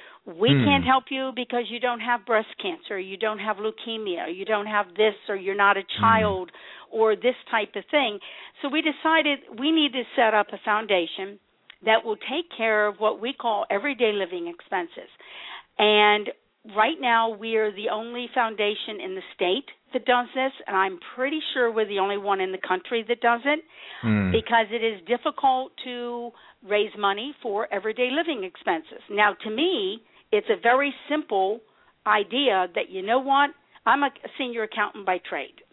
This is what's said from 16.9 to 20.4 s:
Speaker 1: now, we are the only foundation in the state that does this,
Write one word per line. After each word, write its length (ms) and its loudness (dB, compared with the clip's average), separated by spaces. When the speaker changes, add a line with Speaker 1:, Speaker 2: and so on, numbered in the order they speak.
Speaker 1:
now, 300 2
we 280 -4
are 140 2
the 200 -6
only 380 -6
foundation 720 -2
in 140 -8
the 100 -10
state 360 -2
that 140 -4
does 280 4
this, 180 -2